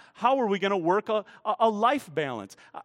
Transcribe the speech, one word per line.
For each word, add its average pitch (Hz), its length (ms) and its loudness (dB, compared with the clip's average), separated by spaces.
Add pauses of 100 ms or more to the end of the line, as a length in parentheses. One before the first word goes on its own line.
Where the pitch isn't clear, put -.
(120)
How 262 260 2
are 240 80 0
we 196 120 0
gonna 196 180 0
work 180 320 0
a, 214 160 -2 (220)
a, 214 140 -2
a 226 100 4
life 220 420 0
balance? 131 440 -6 (280)